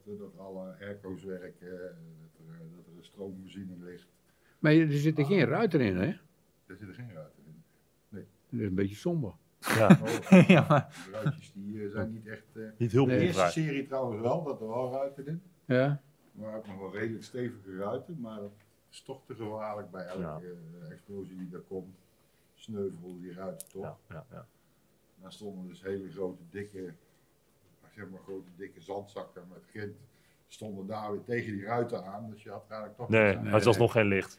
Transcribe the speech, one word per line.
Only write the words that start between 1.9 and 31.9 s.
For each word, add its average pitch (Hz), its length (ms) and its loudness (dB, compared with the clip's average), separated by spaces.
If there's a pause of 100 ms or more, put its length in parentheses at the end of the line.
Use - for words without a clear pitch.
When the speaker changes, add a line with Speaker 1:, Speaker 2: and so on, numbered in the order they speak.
Speaker 1:
er, 82 120 -18 (180)
dat 82 100 -20
er 85 100 -20
een 82 80 -20
stroomvoorziening 92 800 -12
ligt. 87 260 -18 (500)
Speaker 2:
Maar 151 140 6
er 156 200 8
zitten 151 340 2
geen 156 160 6
Speaker 1:
Ah. 113 60 4
Speaker 2:
ruiten 165 320 2
in, 98 160 4
hè? 98 100 2 (600)
Speaker 1:
Er 92 100 -20
zitten 92 180 -14
geen 120 180 -14
ruiten - 340 -16
in. - 160 -20 (460)
Nee. 101 160 -14 (260)
Speaker 2:
Dat 117 100 -4
is 107 60 -2
een 92 80 -2
beetje 98 220 0
somber. 160 360 -2 (280)
Speaker 3:
Ja. 113 420 8
Speaker 1:
Oh, - 420 10
Speaker 4:
<laughs> - 40 -4
Ja, 170 200 10
maar - 440 2
Speaker 1:
ruitjes - 400 -6
die, 104 320 -8
eh, 101 60 -6
zijn 110 220 -4
niet 110 140 -12
echt, 110 300 -16
eh, 110 60 -10 (160)
Speaker 3:
Niet 117 140 0
heel 131 140 6
Speaker 2:
Nee. 127 120 4
Speaker 1:
de 127 60 4
eerste 165 180 2
Speaker 3:
bomvrij. 120 220 2
Speaker 1:
serie 139 220 -2
trouwens 123 340 -4
wel, 160 240 0
dat 123 160 -6
er 110 80 -8
wel 127 240 -4
ruiten 139 340 -6
in. 165 160 -8 (220)
Speaker 2:
Ja. 135 360 2 (320)
Speaker 1:
Maar 107 240 -10
ook 110 100 -10
nog 95 120 -12
wel 92 140 -10
redelijk 110 320 -6
stevige 104 520 -10
ruiten, 127 440 -8
maar 110 200 -12
dat 101 120 -12 (380)
is - 120 -20
toch 135 240 -14
te 127 80 -14
gevaarlijk 107 560 -8
bij 92 140 -10
elke, 92 180 -8
Speaker 3:
Ja. 80 180 -8 (460)
Speaker 1:
eh, 82 60 -14
explosie 95 440 -14
die 90 160 -10
er 87 160 -14
komt. 92 280 -12 (580)
Sneuvelde 90 640 -8
die 90 120 -14
ruiten 90 360 -10
toch? 95 140 -12
Speaker 3:
Ja, 73 140 -10 (120)
ja, - 220 -14
ja. - 160 -16 (720)
Speaker 1:
Dan 92 120 -20
stonden 92 360 -12
dus 82 140 -18
hele 95 280 -6
grote, 92 400 -6
dikke, 95 420 -10 (1040)
zeg 101 160 -16
maar, 92 100 -16
grote, 95 360 -12
dikke 95 240 -14
zandzakken 95 600 -10 (100)
met 87 180 -20
grind 101 260 -10 (540)
stonden 98 360 -12
daar 107 260 -8
weer 101 120 -8
tegen 110 280 -4
die 98 120 -6
ruiten 113 400 -2